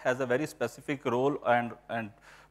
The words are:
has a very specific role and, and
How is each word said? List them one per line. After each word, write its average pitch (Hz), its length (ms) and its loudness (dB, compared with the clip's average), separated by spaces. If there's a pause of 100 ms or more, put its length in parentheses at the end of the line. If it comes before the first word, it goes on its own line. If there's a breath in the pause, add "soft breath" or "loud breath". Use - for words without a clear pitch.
has 127 160 2
a 131 60 0
very 127 200 2
specific - 580 -6
role 139 400 2
and, 120 280 4 (160)
and 110 220 -6 (400 loud breath)